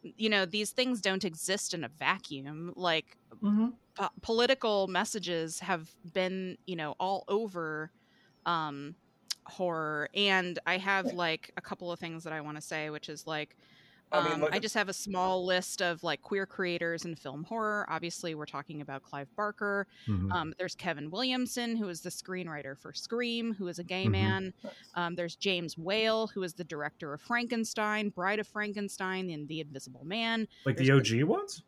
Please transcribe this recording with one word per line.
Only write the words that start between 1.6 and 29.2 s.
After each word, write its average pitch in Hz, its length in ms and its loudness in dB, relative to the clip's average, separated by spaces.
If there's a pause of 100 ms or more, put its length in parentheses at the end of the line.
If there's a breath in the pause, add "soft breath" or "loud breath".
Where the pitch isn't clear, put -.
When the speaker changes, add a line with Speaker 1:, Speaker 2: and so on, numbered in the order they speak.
Speaker 1:
in 170 100 -2
a 120 60 -4
vacuum. 151 840 -2
Like, 170 420 0 (260)
Speaker 2:
Mm-hmm. 208 260 4 (260)
Speaker 1:
po-, 202 140 -2 (120)
political 226 680 4
messages 175 720 -2
have 170 340 -2 (200)
been, 185 520 -2
you 180 100 -4
know, 151 240 -4
all 190 280 0
over, 170 640 -2 (540 soft breath)
um, 156 500 -2 (500)
horror. 160 680 -2
And 185 520 2
I 180 120 2
have, 190 300 0
Speaker 2:
Yeah. - 80 -2
Speaker 1:
like, 165 420 -2
a 180 40 -8
couple 175 300 -8
of 170 80 -6
things 165 240 -8
that 160 100 -6
I 156 80 -6
wanna 151 200 -8
say, 156 280 -4
which 151 200 -8
is, 151 180 -10
like, 151 280 -4 (560 soft breath)
Speaker 3:
I 170 120 6
mean, 170 100 4
Speaker 1:
um, 156 80 2
Speaker 3:
look 156 120 4
Speaker 1:
I - 20 2
Speaker 3:
at 208 80 2
Speaker 1:
just 214 100 -2
have 190 160 2
a 190 40 -4
small 185 520 2
list 185 380 2
of, 170 180 2
like, 160 220 0
queer 196 240 0
creators 170 580 0
in 170 100 -6
film 147 280 -8
horror. 214 460 0
Obviously, 165 440 -4
we're 151 140 -6
talking 147 340 -8
about 139 220 -8
Clive 143 320 -8
Barker. 208 500 0 (220 loud breath)
Speaker 2:
Mm-hmm. 98 240 2
Speaker 1:
Um, 160 260 0
there's 180 160 -2
Kevin 151 380 -4
Williamson, 247 640 0
who 214 140 0
is 165 120 -8
the 180 80 -6
screenwriter 165 680 -8
for - 160 -16
Scream, 233 640 -2
who 190 140 -4
is 175 100 -4
a 175 60 -6
gay 185 220 -2
Speaker 2:
Mm-hmm. 202 60 6
Speaker 1:
man. 190 420 2 (100)
Speaker 3:
Nice. 196 100 -10 (220 loud breath)
Speaker 1:
Um, 175 200 -2
there's 170 200 -4
James 175 420 0
Whale, 220 500 2
who 202 140 -6
is 170 140 -4
the 175 80 -8
director 151 500 -6
of 151 80 -10
Frankenstein, 220 880 0
Bride 196 300 0
of 208 80 -4
Frankenstein, 196 840 -2